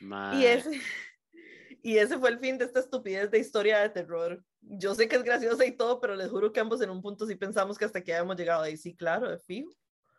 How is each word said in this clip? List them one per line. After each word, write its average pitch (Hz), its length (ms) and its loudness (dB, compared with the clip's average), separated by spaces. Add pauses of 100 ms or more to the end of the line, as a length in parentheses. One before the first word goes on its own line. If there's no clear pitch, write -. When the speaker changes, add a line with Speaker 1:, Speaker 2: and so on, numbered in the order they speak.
Speaker 1:
Mae. 196 400 -6
Speaker 2:
Y 254 60 6
ese, 247 240 2
<laughs> - 1120 -14
y 220 160 2
ese 254 180 4
fue 254 140 4
el 233 80 -6
fin 262 180 -2
de 247 80 0
esta 247 140 0
estupidez 208 500 -4
de 220 80 4
historia 214 420 4
de 208 100 4
terror. 170 540 -6 (180)
Yo 196 340 -4
sé 226 120 4
que 262 80 0
es 254 80 2
graciosa 233 400 2
y - 140 2
todo, 247 240 2
pero 214 140 -2
les 190 160 -4
juro 214 200 0
que 233 80 0
ambos 226 220 0
en 202 80 -2
un 185 140 -8
punto 208 240 -8
sí 202 80 -6
pensamos 202 420 -2
que 214 80 0
hasta 208 140 -4
aquí 180 120 -8
habíamos 175 240 -2
llegado. 170 280 0
Ahí 156 140 -4
sí, 170 180 -14
claro, 180 340 -2
de 170 80 -6
fijo. 226 320 -12 (500)